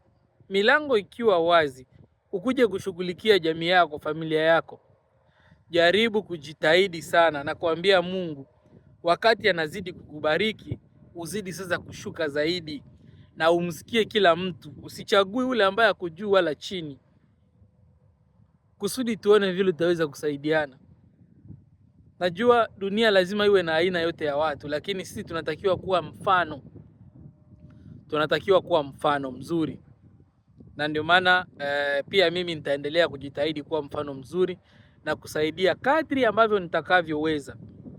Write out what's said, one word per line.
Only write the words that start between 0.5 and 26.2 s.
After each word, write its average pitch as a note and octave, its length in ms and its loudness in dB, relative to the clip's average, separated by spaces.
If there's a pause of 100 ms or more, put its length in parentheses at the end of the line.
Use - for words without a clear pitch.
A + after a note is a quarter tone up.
ikiwa G3+ 420 0
wazi, D#3 480 2 (440)
ukuje A#3+ 360 0
kushughulikia F#3 720 0
jamii D#3+ 280 -2
yako, E3+ 320 2
familia D#3 420 -4
yako, D#3+ 380 2 (920)
jaribu F#3+ 540 2
kujitahidi E3 760 0
sana D#3+ 420 2
na D#3 120 -6
kuambia F3 460 2
Mungu, F3 460 -8 (560)
wakati G3+ 460 2
anazidi E3+ 440 -4
kukubariki, D#3 840 -4 (360)
uzidi F3 380 -10
sasa F3 260 -6
kushuka E3 480 -8
zaidi D3+ 560 -4 (520)
na D#3+ 160 2
umsikie F3 540 -2
kila F3+ 300 4
mtu. E3+ 380 -10 (100)
Usichague G3 600 0
ule B3+ 200 0
ambaye G3 260 4
ako F3+ 200 -4
juu G3 220 -4
wala F3 240 2
chini. D#3 440 -10 (1800)
Kusudi A3+ 400 -4
tuone G3+ 340 4
vile F#3 200 0
tutaweza E3 360 0
kusaidiana. D3 680 -4 (1400)
Najua A3 580 2
dunia G#3 340 0
lazima G3 340 2
iwe G3+ 180 4
na D#3+ 120 -2
aina F3 240 0
yote E3 260 -4
ya C#3+ 120 -2
watu, D3 300 -4
lakini E3 380 -6
sisi - 180 -12
tunatakiwa E3 540 -4
kuwa F3+ 240 6
mfano. D#3 600 2 (1500)